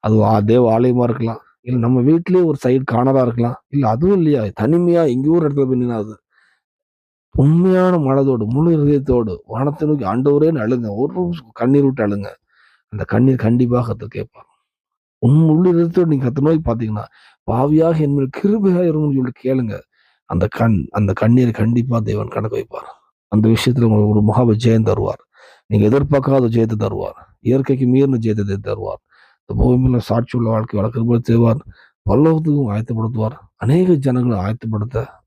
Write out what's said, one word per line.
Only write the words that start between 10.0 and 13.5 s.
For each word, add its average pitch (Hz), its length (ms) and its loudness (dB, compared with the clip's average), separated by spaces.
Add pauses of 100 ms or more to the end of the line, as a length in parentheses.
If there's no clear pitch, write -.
"ஆண்டவரேன்னு" 143 520 0
அழுங்க. 117 320 -2
ஒரு 110 260 -6
நிமிஷம் 175 380 -6
கண்ணீர் 139 300 2
விட்டு 127 240 0
அழுங்க. 101 200 -6 (600)
அந்த 104 180 -8
கண்ணீர் 127 300 2
கண்டிப்பாக 120 500 0